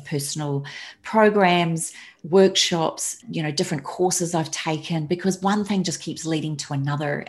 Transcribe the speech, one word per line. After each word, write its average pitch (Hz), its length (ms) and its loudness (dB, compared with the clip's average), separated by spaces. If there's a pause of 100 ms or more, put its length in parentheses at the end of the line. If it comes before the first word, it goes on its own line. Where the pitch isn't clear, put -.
personal 143 600 -4 (380)
programs, 180 920 4 (300)
workshops, 185 960 4 (100)
you 165 140 -4
know, 151 80 -2
different 151 320 -2
courses 175 520 0
I've 160 160 0
taken, 156 560 -4
because 185 360 -2
one 202 220 2
thing 196 180 0
just 160 180 -2
keeps - 240 -8
leading 156 340 -2
to - 140 -8
another. 147 560 -2